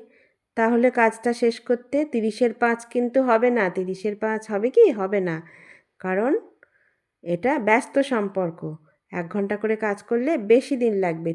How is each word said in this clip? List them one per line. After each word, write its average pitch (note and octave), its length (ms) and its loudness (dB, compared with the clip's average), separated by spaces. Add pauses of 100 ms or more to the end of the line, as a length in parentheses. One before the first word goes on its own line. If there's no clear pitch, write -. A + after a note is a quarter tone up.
(560)
তাহলে A#3 320 2 (100)
কাজটা A3+ 320 2 (120)
শেষ A#3 140 2 (120)
করতে B3 280 -2 (160)
তিরিশের A3 400 0 (100)
পাঁচ A#3+ 180 2 (120)
কিন্তু A#3+ 260 0 (100)
হবে A3+ 280 4
না। G#3+ 80 2 (120)
তিরিশের F#3 460 -4
পাঁচ A3 200 -4 (100)
হবে G#3 240 0
কি? - 80 10 (140)
হবে G3 300 0
না, D#3+ 80 -2 (680)
কারণ G3 280 0 (920)
এটা F3 280 -2 (160)
ব্যস্ত A3+ 260 0 (180)
সম্পর্ক। F#3+ 480 -2 (520)
এক F3 220 -8
ঘন্টা G3+ 280 -2
করে A3 140 -2 (100)
কাজ G3+ 120 -4 (100)
করলে B3 240 0 (200)
বেশি C4 300 4
দিন A3+ 120 2 (100)
লাগবে, E3 300 -2